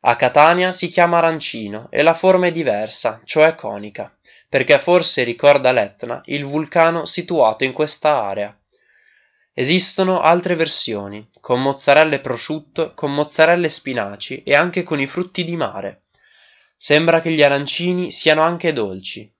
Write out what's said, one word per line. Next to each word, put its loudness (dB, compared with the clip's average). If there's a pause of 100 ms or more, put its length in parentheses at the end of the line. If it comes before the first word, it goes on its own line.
A 0
Catania 4
si -2
chiama 2
arancino -4
e -2
la 4
forma 2
è 0
diversa, -2
cioè 2
conica, -14 (320)
perché 2
forse 2
ricorda 2
l'Etna, -4
il -8
vulcano 0
situato 0
in -2
questa 0
area. -8 (920)
Esistono 0
altre 2
versioni, -2 (120)
con -2
mozzarella 2
e -4
prosciutto, -6
con -6
mozzarella 2
e -2
spinaci -6
e 0
anche 0
con -6
i -2
frutti -8
di -8
mare. -8 (800)
Sembra 2
che -4
gli 2
arancini 0
siano 2
anche -2
dolci. -8 (120)